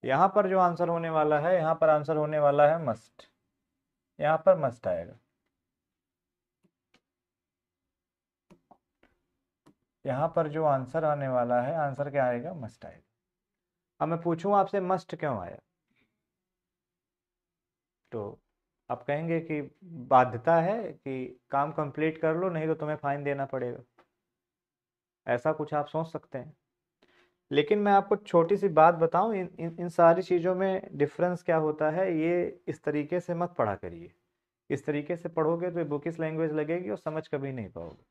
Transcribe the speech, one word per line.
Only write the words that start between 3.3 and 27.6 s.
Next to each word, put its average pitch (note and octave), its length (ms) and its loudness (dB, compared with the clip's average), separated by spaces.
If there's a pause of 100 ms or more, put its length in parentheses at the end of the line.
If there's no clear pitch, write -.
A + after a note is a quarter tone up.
यहां D3+ 200 2
पर F3+ 220 6
must B2 260 -4
आएगा। E2+ 300 -4 (4000)
यहां C3+ 240 -2
पर E3 200 -2
जो D#3+ 160 -4
आंसर C#3 400 0
आने D3 220 0
वाला B2 340 0
है, C#3 160 -4
आंसर C#3 320 -4
क्या C3+ 160 0
आएगा? B2 300 -4
must A#2 300 -14
आएगा। E2+ 160 -20 (960)
अब D3+ 80 -2
मैं E3 140 -4
पूछूं E3+ 340 0
आपसे G3 260 2
must F3+ 340 -4
क्यों C#3 240 -4
आया, F2+ 180 -12 (2500)
तो G#2 280 -10 (500)
आप B2 140 -8
कहेंगे E3 380 -2
कि D#3 200 -6 (220)
बाध्यता B2+ 720 2
है G3 260 0
कि C3+ 560 -10 (120)
काम C#3+ 220 -2
कंप्लीट D#3 440 -4
कर D#3+ 180 0
लो, F3+ 140 -2
नहीं D#3+ 180 -4
तो D#3+ 80 0
तुम्हें D3+ 220 -6
फाइन C#3+ 260 -4
देना C#3 240 -2
पड़ेगा, B2 320 -6 (1500)
ऐसा A#2+ 260 0
कुछ D3+ 200 -6
आप D3 140 -2
सोच E3 200 -6
सकते - 300 -14
हैं। D3 180 -14 (960)
लेकिन D3+ 280 2